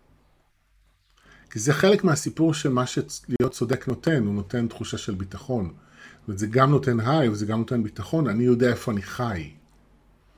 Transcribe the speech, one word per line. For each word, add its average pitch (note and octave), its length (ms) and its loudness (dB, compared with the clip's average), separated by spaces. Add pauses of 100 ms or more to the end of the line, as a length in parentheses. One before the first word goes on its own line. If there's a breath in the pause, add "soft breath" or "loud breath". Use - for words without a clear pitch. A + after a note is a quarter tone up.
(1500 soft breath)
כי A#2 80 -8
זה A#2+ 140 2
חלק G3 320 6
מהסיפור D#3+ 500 2
שמה B2+ 320 0
שלהיות - 680 -2
צודק B2 360 -4
נותן, B2+ 380 0
הוא G2+ 80 -2
נותן A2+ 340 -2
תחושה - 300 -10
של G#2+ 160 -6
ביטחון. G2 500 -6
זאת - 640 -16
אומרת, G2 100 -6
זה G#2+ 80 -4
גם B2 240 4
נותן B2 300 2
היי, C3 280 2
וזה G#2 180 -4
גם A2 120 -2
נותן A2+ 240 0
ביטחון, A2+ 460 -2
אני A2+ 160 0
יודע B2 260 4
איפה A#2 220 -4
אני G2+ 100 -2
חי. F#2 480 -8 (880 soft breath)